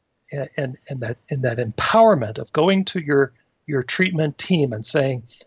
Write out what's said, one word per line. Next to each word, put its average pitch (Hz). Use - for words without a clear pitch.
and, 139
and, 135
and 131
that, 117
and 131
that 117
empowerment 127
of -
going 190
to -
your, 139
your 135
treatment 160
team 143
and 110
saying, 135